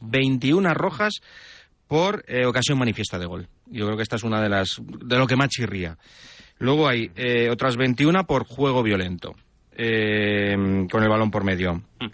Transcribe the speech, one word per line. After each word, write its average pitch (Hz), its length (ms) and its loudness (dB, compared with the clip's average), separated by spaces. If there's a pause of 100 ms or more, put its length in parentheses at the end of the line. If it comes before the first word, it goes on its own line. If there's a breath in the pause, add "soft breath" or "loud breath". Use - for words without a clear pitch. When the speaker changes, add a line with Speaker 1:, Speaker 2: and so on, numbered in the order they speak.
Speaker 1:
veintiuna 135 720 2
rojas 202 400 -2 (720 loud breath)
por, 185 400 2
eh, 127 180 0
ocasión 123 320 2
manifiesta 107 400 -2
de 87 80 -6
gol. 87 220 -10 (180)
Yo 104 200 -6
creo 107 100 -2
que 110 80 -2
esta 113 120 -6
es 104 60 -6
una 110 180 -2
de 107 80 0
las, 98 320 -2
de 120 380 -6
lo 131 80 4
que 123 100 0
más 135 120 2
chirría. 92 480 -6 (640 loud breath)
Luego 143 300 2
hay, 117 280 -2
eh, 120 340 2
otras 120 260 0
veintiuna 143 480 2
por 131 200 0
juego 131 400 0
violento, 92 500 -2 (420)
eh, 107 800 0 (360)
con 110 120 2
el 107 60 4
balón 107 220 2
por 101 140 -2
medio. 90 300 0 (260)
Speaker 2:
Mm. 120 140 -6